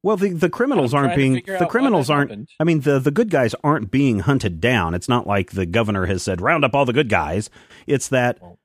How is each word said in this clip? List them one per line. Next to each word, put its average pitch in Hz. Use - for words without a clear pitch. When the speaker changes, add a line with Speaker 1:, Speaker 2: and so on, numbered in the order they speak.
Speaker 1:
Well, 208
the, 196
the 165
criminals 208
Speaker 2:
I'm 147
Speaker 1:
aren't 139
Speaker 2:
trying -
to 143
Speaker 1:
being, 131
Speaker 2:
figure 185
Speaker 1:
the 180
Speaker 2:
out -
why -
Speaker 1:
criminals 226
Speaker 2:
that 151
Speaker 1:
aren't, 143
Speaker 2:
happened. 104
Speaker 1:
I 156
mean, 165
the, 139
the 135
good 208
guys 131
aren't 143
being 131
hunted 101
down. 92
It's 90
not 123
like 101
the 95
governor 98
has 92
said, 92
"Round 147
up 131
all 139
the 123
good 135
guys." 82
It's 139
that 123
Speaker 2:
Well -